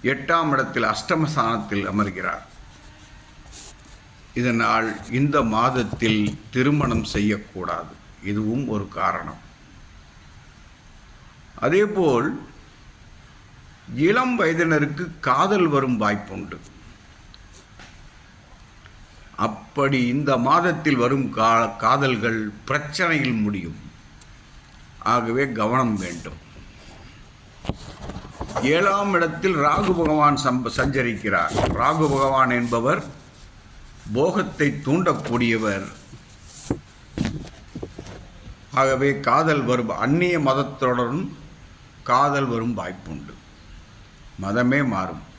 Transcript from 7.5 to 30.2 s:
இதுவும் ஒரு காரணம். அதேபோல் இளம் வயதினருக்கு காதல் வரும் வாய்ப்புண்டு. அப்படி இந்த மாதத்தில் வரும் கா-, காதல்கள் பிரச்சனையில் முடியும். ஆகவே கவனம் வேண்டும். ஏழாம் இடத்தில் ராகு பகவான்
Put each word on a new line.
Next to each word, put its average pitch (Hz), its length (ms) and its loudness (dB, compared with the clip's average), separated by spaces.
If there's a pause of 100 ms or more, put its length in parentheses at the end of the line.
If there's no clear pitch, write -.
இதுவும் 110 420 -2
ஒரு 101 120 -4 (120)
காரணம். 85 420 -4 (2250)
அதேபோல் 165 640 4 (1800)
இளம் 247 320 2
வயதினருக்கு 165 640 2 (240)
காதல் 175 440 4
வரும் 131 300 2
வாய்ப்புண்டு. 95 540 -4 (3000)
அப்படி 135 520 0 (140)
இந்த 139 200 2 (160)
மாதத்தில் 156 540 2
வரும் 131 220 2 (120)
கா-, 113 360 4 (100)
காதல்கள் 117 540 2 (320)
பிரச்சனையில் 143 760 0
முடியும். 92 340 -4 (1300)
ஆகவே 120 320 2 (140)
கவனம் 117 440 2
வேண்டும். 85 360 -10 (2250)
ஏழாம் 196 420 2
இடத்தில் 170 480 0
ராகு 185 340 2
பகவான் 151 460 4